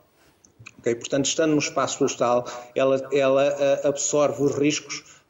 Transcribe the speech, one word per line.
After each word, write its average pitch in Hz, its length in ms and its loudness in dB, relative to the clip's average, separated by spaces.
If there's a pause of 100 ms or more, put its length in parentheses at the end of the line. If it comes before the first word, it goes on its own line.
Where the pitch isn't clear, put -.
(800)
Ok? 117 160 -2
Portanto, 139 280 -2
estando 160 280 0
no 147 80 2
espaço - 360 -2
florestal, 123 480 0 (300)
ela, 135 360 0
ela, 135 360 4
eh, 143 380 2
absorve 143 580 0
os 139 120 2
riscos - 500 -2 (260)